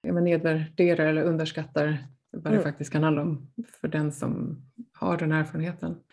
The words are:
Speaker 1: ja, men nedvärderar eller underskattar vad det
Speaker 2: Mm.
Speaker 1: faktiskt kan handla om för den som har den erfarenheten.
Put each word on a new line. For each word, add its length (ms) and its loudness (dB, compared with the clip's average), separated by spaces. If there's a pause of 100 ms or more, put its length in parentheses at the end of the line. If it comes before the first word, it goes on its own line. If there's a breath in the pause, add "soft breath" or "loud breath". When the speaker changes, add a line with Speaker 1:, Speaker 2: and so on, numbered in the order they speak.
Speaker 1:
ja, 100 -2
men 120 4
nedvärderar 840 2
eller 160 2
underskattar 760 0 (320)
vad 120 -12 (100)
det 40 4
Speaker 2:
Mm. 60 4
Speaker 1:
faktiskt 300 -6
kan 100 2
handla 200 2
om 280 -4 (300)
för 80 -4
den 240 0
som 500 -6 (300)
har 240 -2
den 160 0
erfarenheten. 640 -4 (160)